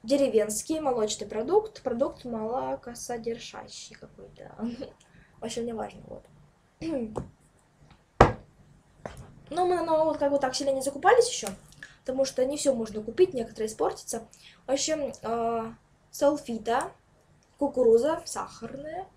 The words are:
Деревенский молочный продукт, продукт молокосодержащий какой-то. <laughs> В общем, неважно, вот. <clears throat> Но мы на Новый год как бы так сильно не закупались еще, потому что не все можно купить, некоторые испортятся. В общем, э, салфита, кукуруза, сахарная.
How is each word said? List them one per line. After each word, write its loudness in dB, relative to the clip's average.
Деревенский 2
молочный -2
продукт, 0
продукт -4
молокосодержащий -8
какой-то. -20
<laughs> -12
В -12
общем, -6
неважно, -8
вот. -16
<clears throat> -4
Но 2
мы 6
на 0
Новый 6
год 2
как 4
бы 4
так 0
сильно 0
не 2
закупались 6
еще, -6
потому 0
что 0
не -2
все 2
можно -4
купить, 4
некоторые -4
испортятся. -4
В -2
общем, -2
э, -2
салфита, 0
кукуруза, 4
сахарная. -10